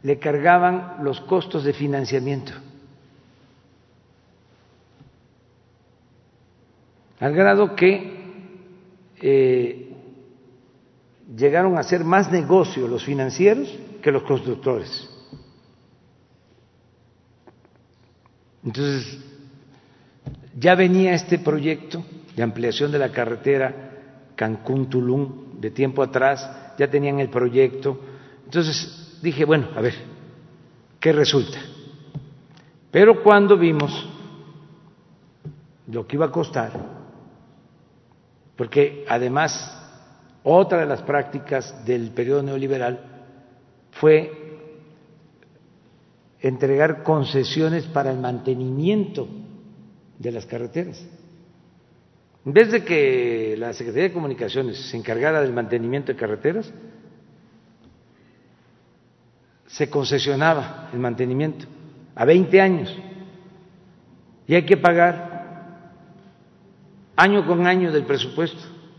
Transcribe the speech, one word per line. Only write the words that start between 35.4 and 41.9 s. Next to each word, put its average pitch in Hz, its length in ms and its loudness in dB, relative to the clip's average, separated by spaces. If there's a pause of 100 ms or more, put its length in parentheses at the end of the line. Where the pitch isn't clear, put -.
lo 113 140 -6
que 139 100 -8
iba 160 100 0
a 135 60 -6
costar, 127 400 -4 (1800)
porque 143 520 0
además 127 680 -2 (680)
otra 175 380 4
de 156 60 -2
las 135 160 -4
prácticas 139 800 -4
del 117 260 -2